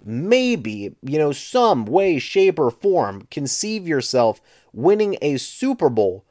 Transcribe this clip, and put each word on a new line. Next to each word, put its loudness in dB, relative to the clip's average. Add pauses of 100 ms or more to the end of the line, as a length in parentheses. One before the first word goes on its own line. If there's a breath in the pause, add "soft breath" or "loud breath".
maybe, -2
you -2
know, 2
some 0
way, 2
shape, 2
or 2
form -2
conceive -6
yourself 0 (320 soft breath)
winning 2
a -2
Super -2
Bowl 0